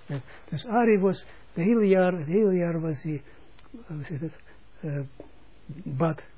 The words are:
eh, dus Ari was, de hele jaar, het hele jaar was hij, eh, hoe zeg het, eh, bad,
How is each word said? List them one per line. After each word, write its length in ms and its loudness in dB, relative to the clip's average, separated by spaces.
eh, 100 -6
dus 160 -8
Ari 320 4
was, 300 0
de 80 -4
hele 260 4
jaar, 260 6
het 140 -6
hele 280 4
jaar 240 0
was 240 -4
hij, 180 -6
eh, 160 -18
hoe 160 -10
zeg 160 -8
het, 140 -8
eh, 200 -6
bad, 400 -2